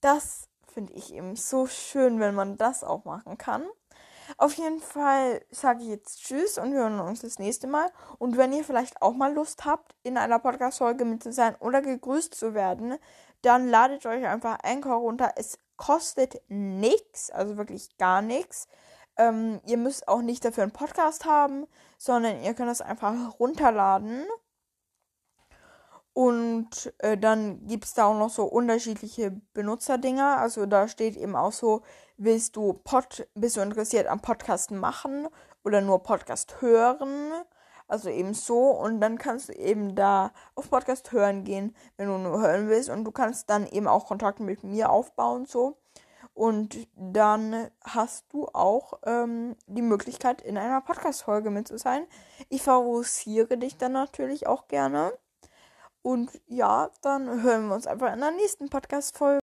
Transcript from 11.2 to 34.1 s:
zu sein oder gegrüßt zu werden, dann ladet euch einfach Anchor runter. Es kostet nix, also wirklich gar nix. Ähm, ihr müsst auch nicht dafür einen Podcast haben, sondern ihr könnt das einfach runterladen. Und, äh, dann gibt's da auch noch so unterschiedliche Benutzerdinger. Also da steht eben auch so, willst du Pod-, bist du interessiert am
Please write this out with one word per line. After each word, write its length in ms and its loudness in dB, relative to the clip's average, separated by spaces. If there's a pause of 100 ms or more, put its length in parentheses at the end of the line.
zu 100 -10
sein 280 2
oder 200 2
gegrüßt 540 -4
zu 180 -4
werden, 460 -2 (420)
dann 280 6
ladet 360 6
euch 220 -2
einfach 360 -2
Anchor 340 -2
runter. 400 0
Es 220 -8 (200)
kostet 680 0
nix, 840 0
also 260 -4
wirklich 400 -10
gar 240 4
nix. 480 -6 (480)
Ähm, 480 4
ihr 140 0
müsst 300 -2
auch 120 4
nicht 240 -4
dafür 200 2
einen 80 -4
Podcast 520 -2
haben, 420 2 (300)
sondern 460 0
ihr 100 -2
könnt 160 -4
das 140 -4
einfach 580 -4
runterladen. 840 2 (1900)
Und, 840 0
äh, 180 2
dann 500 0
gibt's 280 -8
da 120 6
auch 120 4
noch 120 2
so 140 -2
unterschiedliche 960 -2 (140)
Benutzerdinger. 840 0
Also 280 0
da 220 4
steht 280 -4
eben 200 -4
auch 160 2
so, 300 0 (340)
willst 400 2
du 160 0
Pod-, 640 -2
bist 220 -2
du 40 -2
interessiert 480 0
am 120 -2